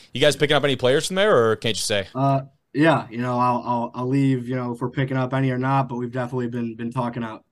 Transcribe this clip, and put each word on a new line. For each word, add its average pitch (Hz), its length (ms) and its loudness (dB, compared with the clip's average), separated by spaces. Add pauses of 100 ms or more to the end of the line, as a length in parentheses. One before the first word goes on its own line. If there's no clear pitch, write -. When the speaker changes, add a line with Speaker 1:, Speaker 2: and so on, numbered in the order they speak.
(140)
Speaker 1:
you 123 60 -6
guys 143 160 4
picking 147 200 2
up 143 80 2
any 139 120 2
players 135 300 2
from 190 100 -6
there, 185 340 4
or 107 60 2
can't 110 200 -2
you - 60 -6
say? 101 320 0
Speaker 2:
Uh, 135 280 0 (300)
yeah, 139 380 2
you 113 80 -8
know, 123 200 -2
I'll, 123 280 2
I'll, 117 280 -2
I'll 127 120 -6
leave, 131 420 2
you 127 60 -4
know, 123 180 -4
if 117 80 -10
we're 127 80 -2
picking 131 280 -2
up 127 180 -2
any 135 160 0
or 127 80 -2
not, 135 300 0
but 120 80 -10
we've 120 160 -6
definitely 123 360 -4
been, 117 280 -6
been 117 160 -8
talking 120 320 -4
out, 110 280 -12